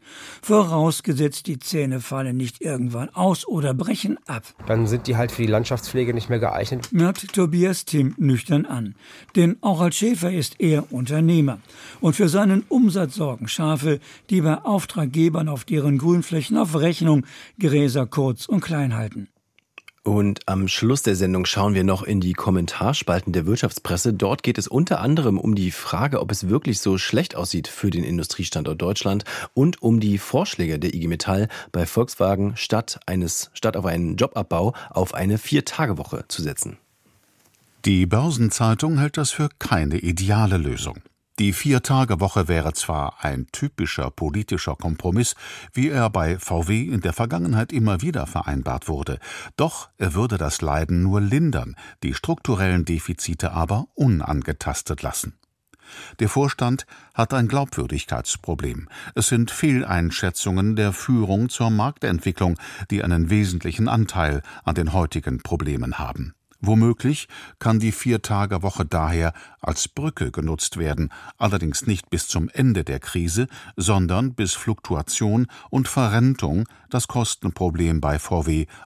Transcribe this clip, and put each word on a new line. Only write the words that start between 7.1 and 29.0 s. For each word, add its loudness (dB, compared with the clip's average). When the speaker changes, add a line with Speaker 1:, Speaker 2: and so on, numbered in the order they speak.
Speaker 1:
Tobias 2
Timm 2
nüchtern 2
an. -6
Denn 6
auch 2
als 2
Schäfer 0
ist -4
er 2
Unternehmer. 2
Und 4
für 4
seinen 4
Umsatz 4
sorgen -4
Schafe, 0
die 4
bei 4
Auftraggebern 0
auf -6
deren 2
Grünflächen 2
auf 0
Rechnung 4
Gräser 4
kurz 0
und 2
klein -2
halten. -6
Speaker 3:
Und 2
am 0
Schluss 2
der 2
Sendung 2
schauen 2
wir 4
noch 2
in 0
die 0
Kommentarspalten 0
der 0
Wirtschaftspresse. 0
Dort -2
geht 0
es -4
unter 0
anderem 2
um 2
die 0
Frage, -2
ob -6
es -4
wirklich 0
so 2
schlecht -2
aussieht -4
für -2
den -2
Industriestandort -4
Deutschland -2